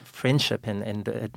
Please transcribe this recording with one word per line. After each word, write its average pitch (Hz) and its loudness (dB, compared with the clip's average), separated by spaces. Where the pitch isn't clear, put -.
friendship 131 2
and, 104 -2
and, 104 -4
uh, 110 -4